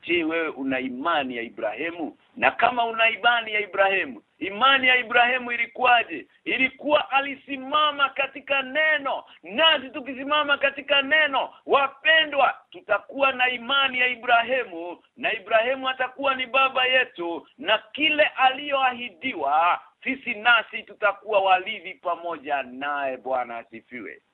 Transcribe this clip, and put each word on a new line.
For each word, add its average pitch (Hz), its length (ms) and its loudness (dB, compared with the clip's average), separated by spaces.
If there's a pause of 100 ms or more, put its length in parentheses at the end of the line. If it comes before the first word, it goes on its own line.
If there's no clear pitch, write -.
Je, 170 180 0
wewe 160 240 -2
una 135 320 -4
imani 131 560 -4
ya 117 60 -6
Ibrahimu? 117 720 -8 (200)
Na - 140 2
kama 240 340 2
una 226 260 2
imani 220 420 0
ya 208 80 0
Ibrahimu, 190 640 0 (160)
imani 254 500 2
ya 254 80 4
Ibrahimu 240 560 2
ilikuwaje? 233 760 0 (180)
Ilikuwa 262 680 -2
alisimama 277 1000 -2
katika 277 520 -4
neno. 277 640 -2 (180)
Nasi 262 480 0
tukisimama 277 680 -2
katika 277 440 0
neno, 277 520 2 (120)
wapendwa, 285 880 2 (160)
tutakuwa 226 640 0
na 254 180 2
imani 254 480 0
ya 247 80 2
Ibrahimu, 233 960 0 (140)
na 165 160 -2
Ibrahimu 226 560 0
atakuwa 262 460 -2
ni 254 120 -6
baba 254 400 2
yetu, 247 600 -2 (120)
na 202 200 0 (140)
kile 302 320 2
aliyoahidiwa, 240 1600 0 (240)
sisi 247 300 -6
nasi 220 480 0
tutakuwa 202 580 0
warithi 185 540 0
pamoja 165 680 -6
naye. 135 540 -6
Bwana 123 420 -6
asifiwe. 113 640 -16 (140)